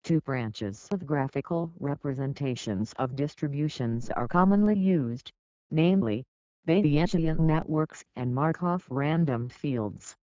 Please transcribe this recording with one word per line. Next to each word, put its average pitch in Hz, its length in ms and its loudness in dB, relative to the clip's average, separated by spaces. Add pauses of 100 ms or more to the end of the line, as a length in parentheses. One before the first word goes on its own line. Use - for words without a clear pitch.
Two 160 200 2
branches 113 680 -6
of 180 160 -4
graphical 151 720 -2
representations 135 1160 -4
of 127 200 -4
distributions 143 960 -4
are 120 160 -2
commonly 202 500 4
used, 156 540 0 (400)
namely, 156 540 2 (420)
Bayesian 160 720 4
networks 156 640 0 (140)
and 123 180 -2
Markov 170 560 0
random 139 580 0
fields. 110 760 -6